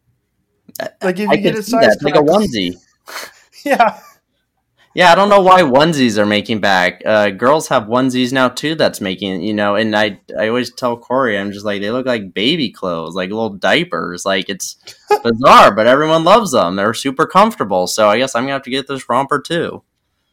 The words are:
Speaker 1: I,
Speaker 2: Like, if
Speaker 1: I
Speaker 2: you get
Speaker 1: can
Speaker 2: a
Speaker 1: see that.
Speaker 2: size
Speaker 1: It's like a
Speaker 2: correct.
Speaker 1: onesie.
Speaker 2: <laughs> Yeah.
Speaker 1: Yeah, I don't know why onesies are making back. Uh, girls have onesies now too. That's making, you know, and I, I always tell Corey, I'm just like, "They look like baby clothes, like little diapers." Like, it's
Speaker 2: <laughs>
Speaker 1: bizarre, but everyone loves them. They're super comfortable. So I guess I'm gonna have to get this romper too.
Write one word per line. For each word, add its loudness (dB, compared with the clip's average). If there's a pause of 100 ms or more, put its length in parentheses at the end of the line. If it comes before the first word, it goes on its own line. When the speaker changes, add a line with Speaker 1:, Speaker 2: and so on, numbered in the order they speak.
(800)
Speaker 1:
I, -8 (120)
Speaker 2:
Like, -4
if -4
Speaker 1:
I 2
Speaker 2:
you -2
get 0
Speaker 1:
can -6
Speaker 2:
a -10
Speaker 1:
see -8
that. 4
Speaker 2:
size 4
Speaker 1:
It's -12
like -2
a 4
Speaker 2:
correct. 2
Speaker 1:
onesie. -4 (400)
Speaker 2:
<laughs> -16 (320)
Yeah. 0 (960)
Speaker 1:
Yeah, 6
I 8
don't 2
know 6
why 6
onesies 2
are 2
making -2
back. 0
Uh, 2
girls 0
have 0
onesies -2
now 2
too. -6
That's -2
making, -6
you -4
know, 0
and -2
I, -2 (180)
I -2
always -4
tell -4
Corey, -4
I'm -6
just -14
like, -6
"They -6
look -6
like -6
baby -2
clothes, -8
like -6
little -6
diapers." -4
Like, -2
it's -10 (320)
Speaker 2:
<laughs> 0
Speaker 1:
bizarre, 6
but 2
everyone 2
loves 2
them. 0
They're -2
super -2
comfortable. 0
So 2
I 2
guess -2
I'm -2
gonna -6
have -8
to -12
get -6
this -10
romper 0
too. -6 (500)